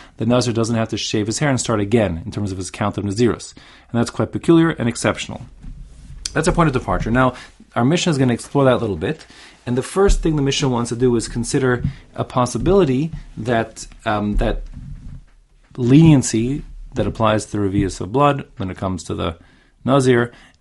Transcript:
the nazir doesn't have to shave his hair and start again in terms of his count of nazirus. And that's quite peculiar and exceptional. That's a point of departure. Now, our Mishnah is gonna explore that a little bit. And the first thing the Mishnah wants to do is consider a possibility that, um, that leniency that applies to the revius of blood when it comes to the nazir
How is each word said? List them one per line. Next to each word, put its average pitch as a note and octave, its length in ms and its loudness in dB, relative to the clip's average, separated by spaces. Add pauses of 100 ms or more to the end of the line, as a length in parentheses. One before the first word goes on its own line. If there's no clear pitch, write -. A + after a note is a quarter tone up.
(160)
the A#2 100 -4
nazir A#2+ 260 2
doesn't A2+ 220 0
have A2 140 0
to A2 80 -4
shave G#2 320 -2
his A2 100 -4
hair D3+ 100 0
and B2+ 120 0
start A2+ 180 0
again G2+ 460 2
in - 80 -10
terms G2+ 180 -4
of F#2+ 80 -8
his F2+ 140 -10
count G2+ 260 -4
of F#2+ 60 -4
nazirus. G#2 500 0
And - 460 -8
that's A#2 100 -2
quite - 220 -4
peculiar E3 380 4
and A#2+ 180 -4
exceptional. - 540 -4 (920)
That's D3+ 160 0
a E3+ 40 2
point E3+ 140 2
of C3 60 0
departure. A2 400 -2
Now, B2+ 220 2 (420)
our A#2 80 2
Mishnah E3 260 2
is C#3+ 80 0
gonna B2 160 2
explore C#3 300 0
that C3 100 6
a A2 40 0
little G#2 180 -2
bit. G2+ 280 -4 (400)
And B2 140 -2
the C3 60 -2
first - 380 2
thing D#3+ 120 0
the D3 80 0
Mishnah C#3 280 0
wants A#2+ 180 -2
to A#2+ 80 -6
do B2 180 4
is A#2 140 -2
consider B2 560 0 (320)
a C3+ 80 -4
possibility C#3 880 0 (240)
that, A2+ 500 -4 (180)
um, G#2 340 -2
that G#2+ 240 -2 (1120)
leniency C3 880 6 (300)
that G#2+ 120 -2
applies G#2+ 380 0
to - 80 -12
the G#2+ 60 -4
revius G2 420 0
of F2+ 100 -8
blood C#3 460 0
when F#2+ 140 -6
it F2+ 80 -12
comes F#2 260 -4
to F#2 100 -6
the F2 220 -4 (480)
nazir B2+ 480 2 (280)